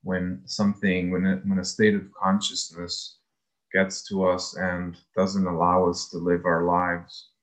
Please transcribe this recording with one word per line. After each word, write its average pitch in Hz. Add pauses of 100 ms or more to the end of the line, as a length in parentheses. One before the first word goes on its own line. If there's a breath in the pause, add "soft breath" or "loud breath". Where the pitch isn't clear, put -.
when 92
something, 95
when 92
a, 95
when 98
a 90
state 107
of 98
consciousness - (540)
gets 95
to 95
us 90
and 90 (160)
doesn't 95
allow 87
us 85
to 87
live 87
our 85
lives 87 (120)